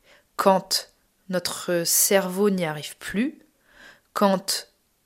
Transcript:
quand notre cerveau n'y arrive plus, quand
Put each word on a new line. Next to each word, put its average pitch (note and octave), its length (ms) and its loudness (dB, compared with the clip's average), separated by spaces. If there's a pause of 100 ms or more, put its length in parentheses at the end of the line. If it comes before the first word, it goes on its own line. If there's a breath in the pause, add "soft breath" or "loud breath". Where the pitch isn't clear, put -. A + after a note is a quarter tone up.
(360 soft breath)
quand - 580 0 (340)
notre F3 580 -4
cerveau F#3+ 640 2
n'y F3+ 140 -2
arrive D3+ 320 -8
plus, B3+ 420 -4 (760 loud breath)
quand F#3+ 540 0 (380)